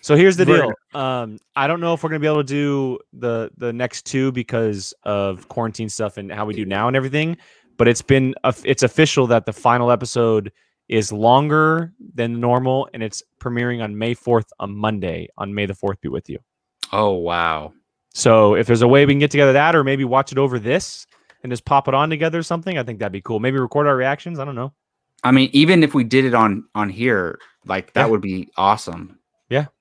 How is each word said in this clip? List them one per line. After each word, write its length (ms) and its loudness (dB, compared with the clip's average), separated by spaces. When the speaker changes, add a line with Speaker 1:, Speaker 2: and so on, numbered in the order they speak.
Speaker 1:
So 140 2
here's 200 6
the 100 2
Speaker 2:
we're 280 4
Speaker 1:
deal. 60 -8
Um, 380 -6
I 120 0
don't 120 -2
know 140 0
if 100 -6
we're 60 -2
gonna 100 -4
be 80 0
able 100 2
to 60 0
do 560 -4
the, 440 -6
the 140 -6
next 360 -8
two 240 -2
because 640 -4
of 440 -4
quarantine 420 -6
stuff 280 -8
and 140 -12
how 140 -6
we 100 -8
do 100 -6
now 220 -2
and 100 0
everything. 400 -4
But 100 6
it's 140 2
been, 320 2
of-, 220 -2
it's 180 2
official 440 2
that 180 2
the 80 -8
final 380 2
episode 600 0
is 240 0
longer 800 2
than 260 -4
normal, 520 0
and 100 -10
it's 180 -10
premiering 440 -4
on 140 -8
May 180 -4
fourth, 440 0
a 80 -8
Monday. 600 -6
On 160 -8
May 140 -2
the 80 -8
fourth 260 -8
be 80 -8
with 200 -10
you. 100 -12
Speaker 3:
Oh, 220 0
wow. 580 -4
Speaker 1:
So 420 6
if 120 0
there's 140 4
a 60 6
way 180 8
we 80 4
can 60 2
get 120 0
together 220 4
that, 220 4
or 100 2
maybe 180 -2
watch 300 0
it 40 -2
over 220 0
this 460 -4
and 80 -8
just 120 -8
pop 240 2
it 60 0
on 160 0
together 300 -2
or 40 -6
something, 340 -6
I 60 -4
think 160 -10
that'd 140 -6
be 80 -10
cool. 180 -4
Maybe 200 -2
record 280 0
our 80 2
reactions. 420 -4
I 80 -8
don't 100 -12
know. 180 -8
Speaker 3:
I 80 2
mean, 220 4
even 300 6
if 100 0
we 100 0
did 220 2
it 80 -2
on, 320 0
on 140 -4
here, 500 -4
like, 280 -6
that 120 2
Speaker 1:
Yeah. 20 0
Speaker 3:
would 140 0
be 360 -6
awesome. 600 -2
Speaker 1:
Yeah. 180 -2